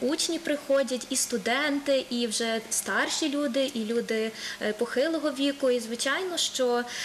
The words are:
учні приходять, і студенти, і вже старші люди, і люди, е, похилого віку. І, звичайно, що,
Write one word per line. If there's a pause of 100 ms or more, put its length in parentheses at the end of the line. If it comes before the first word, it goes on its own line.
учні
приходять,
і
студенти,
і
вже (100)
старші
люди,
і
люди, (320)
е,
похилого
віку.
І,
звичайно,
що, (220)